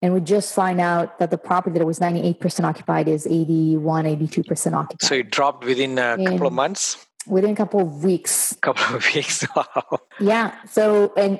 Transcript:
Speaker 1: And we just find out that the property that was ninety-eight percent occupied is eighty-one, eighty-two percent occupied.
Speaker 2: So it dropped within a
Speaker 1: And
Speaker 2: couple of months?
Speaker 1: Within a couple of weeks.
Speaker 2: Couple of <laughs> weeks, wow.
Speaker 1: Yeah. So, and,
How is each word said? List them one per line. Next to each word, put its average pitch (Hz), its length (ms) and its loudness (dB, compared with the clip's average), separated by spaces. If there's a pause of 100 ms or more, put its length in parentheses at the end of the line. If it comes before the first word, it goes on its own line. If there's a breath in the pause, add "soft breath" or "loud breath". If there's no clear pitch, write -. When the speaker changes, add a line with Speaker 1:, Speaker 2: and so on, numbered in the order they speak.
Speaker 1:
And 180 120 2
we 185 80 2
just 190 320 0
find 185 260 0
out 175 400 0
that 170 120 0
the 170 60 0
property 175 420 0
that 170 60 4
was 160 140 -2
ninety-eight 175 400 0
percent 170 260 -2
occupied 160 420 -2
is 156 180 0
eighty-one, 160 800 2
eighty-two 156 380 0
percent 170 320 -2
occupied. - 320 -4
Speaker 2:
So 143 80 0
it 113 160 -2
dropped 139 340 0
within 131 320 0
a 123 160 0
Speaker 1:
And 190 140 0
Speaker 2:
couple 180 200 0
of - 60 0
months? 147 500 -2 (240)
Speaker 1:
Within 202 240 2
a 208 40 -2
couple 208 260 0
of 151 240 -4
weeks. - 560 0
Speaker 2:
Couple - 340 0
of 117 100 -2
<laughs> - 80 2
weeks, 143 400 -2
wow. - 460 -2 (180)
Speaker 1:
Yeah. 214 380 2 (100)
So, 208 520 2
and, 196 220 2